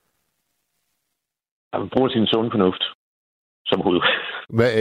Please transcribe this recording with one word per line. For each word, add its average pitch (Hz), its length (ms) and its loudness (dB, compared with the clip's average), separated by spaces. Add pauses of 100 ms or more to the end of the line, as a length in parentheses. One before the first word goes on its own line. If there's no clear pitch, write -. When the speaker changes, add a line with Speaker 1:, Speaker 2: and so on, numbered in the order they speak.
(1700)
Speaker 1:
Ja, 107 60 -4
man 98 120 -6
bruger 127 180 2
sin 113 180 0
sunde 113 240 0
fornuft 98 320 2 (840)
som 98 140 0
hoved. 90 200 2 (480)
Speaker 2:
Hvad, 117 220 2 (100)